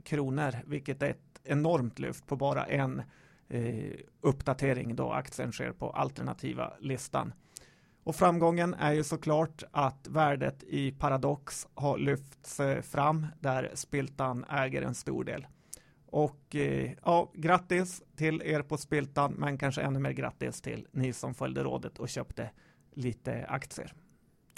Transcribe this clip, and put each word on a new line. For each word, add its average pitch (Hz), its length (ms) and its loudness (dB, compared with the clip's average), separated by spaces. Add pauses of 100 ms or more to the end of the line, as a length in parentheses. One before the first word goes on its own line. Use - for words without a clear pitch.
kronor, 139 520 0 (100)
vilket 139 360 -6
är 143 80 2
ett - 340 -8
enormt 147 560 2
lyft 127 280 -6
på 143 80 0
bara 139 300 0
en, 131 360 0 (460)
eh, 117 440 -2 (300)
uppdatering 131 720 2
då 123 160 -2
aktien 127 400 -4
sker 120 200 -4
på - 180 -6
alternativa 127 920 -4
listan. 131 540 -4 (720)
Och 160 120 -2
framgången 170 580 6
är 151 200 2
ju 156 100 4
såklart 156 680 2
att 139 360 0
värdet 139 560 2
i 139 280 -2
Paradox 139 800 0
har 139 240 0
lyfts, - 640 -2
eh, 139 220 2
fram, 156 460 2 (120)
där 131 340 0
Spiltan 131 760 -4
äger 135 320 2
en 127 140 -2
stor 131 280 -4
del. - 240 -6 (640)
Och, - 460 0
eh, 135 360 0 (140)
ja, 170 280 6
grattis 180 720 2 (120)
till 156 260 0
er 151 200 0
på 147 160 -4
Spiltan, 143 560 0
men 143 240 -2
kanske 139 240 0
ännu 139 180 0
mer 135 120 0
grattis 127 500 -6
till 117 300 -8
ni 127 220 0
som 131 200 -6
följde 131 300 -2
rådet 127 360 -4
och 120 100 -6
köpte 117 400 -6 (440)
lite 123 560 -4
aktier. - 440 -8 (640)